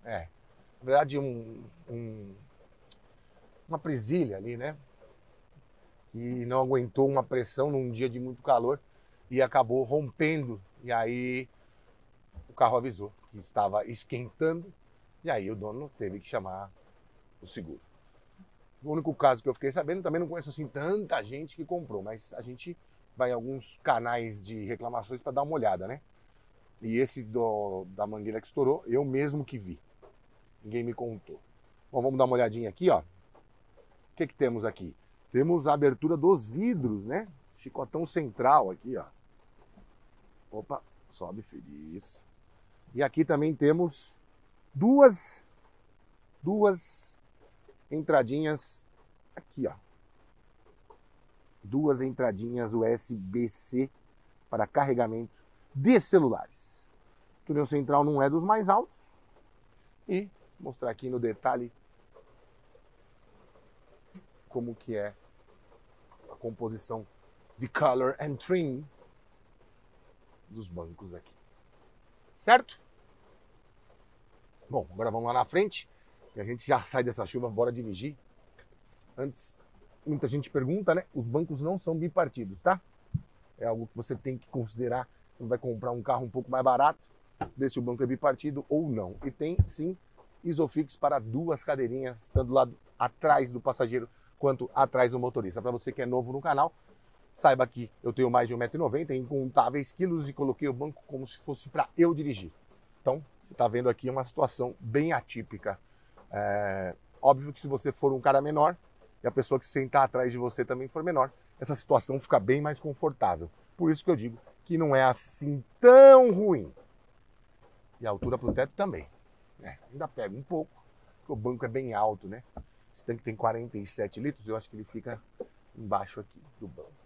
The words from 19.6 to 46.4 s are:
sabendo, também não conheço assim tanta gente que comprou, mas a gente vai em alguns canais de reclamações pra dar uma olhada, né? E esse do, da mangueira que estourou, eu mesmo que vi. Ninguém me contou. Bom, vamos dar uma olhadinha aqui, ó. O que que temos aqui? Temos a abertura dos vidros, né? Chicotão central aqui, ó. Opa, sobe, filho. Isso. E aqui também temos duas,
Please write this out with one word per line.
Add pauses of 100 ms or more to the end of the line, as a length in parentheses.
sabendo,
também
não
conheço
assim
tanta
gente
que
comprou,
mas
a
gente (400)
vai
em
alguns
canais
de
reclamações
pra
dar
uma
olhada,
né? (800)
E
esse
do,
da
mangueira
que
estourou,
eu
mesmo
que
vi. (840)
Ninguém
me
contou. (500)
Bom,
vamos
dar
uma
olhadinha
aqui,
ó.
O (1120)
que
que
temos
aqui? (360)
Temos
a
abertura
dos
vidros,
né? (300)
Chicotão
central
aqui,
ó. (1500)
Opa, (260)
sobe,
filho.
Isso. (680)
E
aqui
também
temos (540)
duas, (1000)